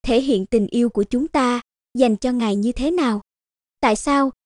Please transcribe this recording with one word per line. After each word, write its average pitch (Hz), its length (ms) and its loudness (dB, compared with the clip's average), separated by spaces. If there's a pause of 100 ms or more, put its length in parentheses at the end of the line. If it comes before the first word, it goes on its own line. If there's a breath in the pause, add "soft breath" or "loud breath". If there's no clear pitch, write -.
thể 247 180 2
hiện 240 240 0
tình 214 220 0
yêu 240 220 0
của 208 140 -2
chúng 254 240 -2
ta 247 340 0 (360)
dành 240 200 4
cho 254 140 -4
Ngài 233 240 0
như 208 160 -2
thế 262 200 -2
nào. 254 300 0 (600)
Tại 226 140 2
sao? 277 360 0 (140)